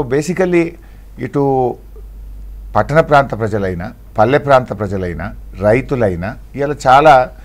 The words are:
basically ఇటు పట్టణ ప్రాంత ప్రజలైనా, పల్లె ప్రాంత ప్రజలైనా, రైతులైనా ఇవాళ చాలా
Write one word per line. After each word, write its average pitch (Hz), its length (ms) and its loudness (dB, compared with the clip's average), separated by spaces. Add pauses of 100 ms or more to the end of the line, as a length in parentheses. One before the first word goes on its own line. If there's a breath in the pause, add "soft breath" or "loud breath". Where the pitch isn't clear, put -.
basically 170 640 0 (520 soft breath)
ఇటు 131 560 -2 (1000)
పట్టణ 107 240 2
ప్రాంత 139 400 2
ప్రజలైనా, 98 520 -4 (260)
పల్లె 117 200 4
ప్రాంత 131 420 2
ప్రజలైనా, 92 520 -6 (300)
రైతులైనా 110 760 0 (200)
ఇవాళ 143 200 -4 (120)
చాలా 131 420 6 (160 soft breath)